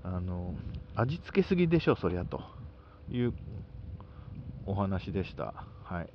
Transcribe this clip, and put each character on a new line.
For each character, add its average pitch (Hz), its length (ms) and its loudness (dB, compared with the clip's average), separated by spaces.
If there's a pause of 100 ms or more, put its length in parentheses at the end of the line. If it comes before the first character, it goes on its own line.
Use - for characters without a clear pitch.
あ 92 160 -2
の、 90 360 -2 (400)
味 123 220 4
付 - 240 2
け 180 60 6
す 190 80 4
ぎ 175 120 6
で 165 120 8
し 156 100 4
ょ、 135 60 10
そ 95 140 4
り 90 80 2
ゃ、 87 80 0
と - 160 -4 (720)
い 123 100 0
う 120 120 2 (1300)
お 98 80 0
話 98 380 0
で 95 120 2
し - 120 -6
た。 60 180 -4 (300)
は 87 180 -4
い。 - 140 -8